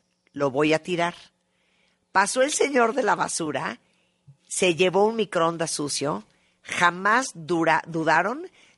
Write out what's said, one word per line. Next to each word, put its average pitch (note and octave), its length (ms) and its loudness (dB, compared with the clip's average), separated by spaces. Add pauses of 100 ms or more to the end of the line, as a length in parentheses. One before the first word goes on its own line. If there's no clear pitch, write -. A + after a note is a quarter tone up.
(340)
lo C#3 180 -2
voy D3+ 220 2
a D#3 100 0
tirar.' E3+ 320 -4 (960)
Pasó G3 300 0
el C#4+ 100 2
señor C4+ 420 2
de C4 100 -2
la F#3+ 120 2
basura, D#3 640 -6 (680)
se F3+ 280 0
llevó F#3 300 2
un A3+ 100 0
microondas E3+ 560 -2
sucio, D3 520 -6 (380)
jamás G3 720 0
dura-, D#3+ 540 0
dudaron E3+ 640 0 (280)